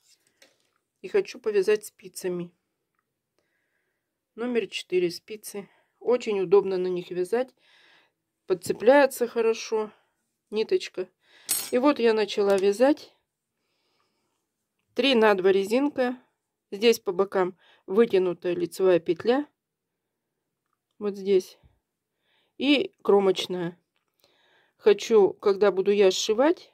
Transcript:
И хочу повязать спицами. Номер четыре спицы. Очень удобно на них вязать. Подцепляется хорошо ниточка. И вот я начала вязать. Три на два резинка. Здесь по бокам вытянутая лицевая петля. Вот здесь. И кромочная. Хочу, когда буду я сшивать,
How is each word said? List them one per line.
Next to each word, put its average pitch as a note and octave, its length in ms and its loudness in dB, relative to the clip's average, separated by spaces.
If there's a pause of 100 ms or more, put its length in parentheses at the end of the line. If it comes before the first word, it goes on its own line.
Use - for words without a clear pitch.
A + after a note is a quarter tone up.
(1040)
И F#3+ 60 -14
хочу G3+ 320 -2
повязать G#3+ 440 0
спицами. F3+ 680 -10 (1800)
Номер A3+ 320 -4
четыре F3+ 420 -2
спицы. G3+ 580 -16 (300)
Очень A#3 420 -2
удобно F#3+ 380 4
на F#3 80 -4
них F3+ 240 -6
вязать. G3+ 420 -4 (960)
Подцепляется A#3+ 800 2
хорошо A3+ 640 -4 (600)
ниточка. G3 580 -6 (640)
И A#3+ 60 0
вот C#4 200 2
я A#3 160 2
начала G3+ 420 0
вязать. G#3 560 2 (1800)
Три C4 220 2
на A3 180 4
два F#3+ 160 2
резинка. B3 640 -2 (540)
Здесь A3+ 300 0
по - 100 -8
бокам F#3+ 480 -2 (280)
вытянутая F#3 680 0
лицевая F3 460 0
петля. G#3+ 480 -2 (1500)
Вот G#3 160 -8
здесь. F#3+ 420 -2 (1000)
И C4+ 440 0
кромочная. F3+ 760 0 (1000)
Хочу, G#3 580 2
когда G3+ 360 0
буду F#3+ 200 0
я G3+ 200 4
сшивать, A3 640 -2